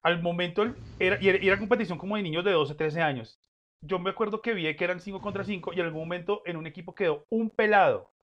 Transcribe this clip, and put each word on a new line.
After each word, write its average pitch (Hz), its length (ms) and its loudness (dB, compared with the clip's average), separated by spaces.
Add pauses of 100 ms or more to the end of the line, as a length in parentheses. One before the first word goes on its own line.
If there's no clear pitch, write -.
Al 170 220 2
momento 175 400 0
el, 233 120 -2 (220)
era, 185 240 2
y 190 80 6
era, 185 120 6
y 190 60 2
era 196 120 4
competición 202 400 0
como 196 180 -4
de 208 60 -2
niños 165 200 -2
de 196 100 2
doce, 151 200 2
trece 151 300 -2
años. 131 360 -4 (420)
Yo 180 180 -2
me 175 100 -2
acuerdo 214 320 -2
que 233 140 0
vi 156 200 -2
que 180 80 -2
eran 180 160 0
cinco 196 220 -10
contra 196 220 -6
cinco 190 280 -4
y 175 80 -2
en 170 60 2
algún 160 160 -4
momento 180 440 -4
en 175 120 -6
un 156 80 -8
equipo 175 300 -14
quedó 160 340 0
un 226 220 0
pelado 190 580 4 (140)